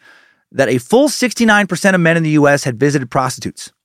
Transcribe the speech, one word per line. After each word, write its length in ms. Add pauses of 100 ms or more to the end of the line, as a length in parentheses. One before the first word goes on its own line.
(520)
that 180
a 80
full 320
sixty-nine 560
percent 300
of 60
men 140
in 60
the 100
U 160
S 160
had 160
visited 300
prostitutes, 640 (140)